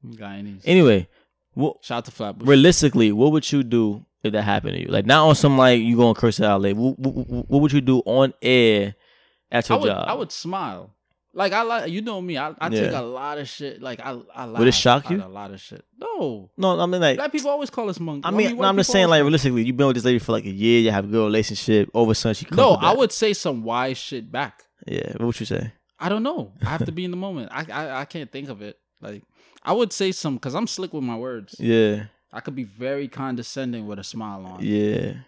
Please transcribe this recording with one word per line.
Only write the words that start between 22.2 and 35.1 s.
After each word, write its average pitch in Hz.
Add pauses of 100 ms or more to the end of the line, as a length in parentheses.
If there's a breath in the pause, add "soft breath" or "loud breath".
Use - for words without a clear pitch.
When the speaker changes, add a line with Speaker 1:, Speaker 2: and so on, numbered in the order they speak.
Speaker 2:
she -
comes 165
Speaker 1:
No, 254
Speaker 2:
with -
Speaker 1:
I 165
Speaker 2:
that. 240
Speaker 1:
would 247
say 214
some 127
wise 123
shit 117
back. 123 (240)
Speaker 2:
Yeah, -
what -
would 120
you 110
say? 98 (260)
Speaker 1:
I 165
don't 214
know. 226 (120)
I 113
have 160
to 165
be 175
in 180
the 180
moment. 180
I, 127
I, 135
I -
can't 147
think 139
of 104
it. 104 (240)
Like, 104 (400 soft breath)
I 170
would 226
say 190
some, 139
'cause 131
I'm 214
slick 185
with 151
my 120
words. 117
Speaker 2:
Yeah. 110 (280)
Speaker 1:
I 113
could 143
be 131
very 127
condescending 123
with 104
a 95
smile 101
on. 92
Speaker 2:
Yeah. 104 (140)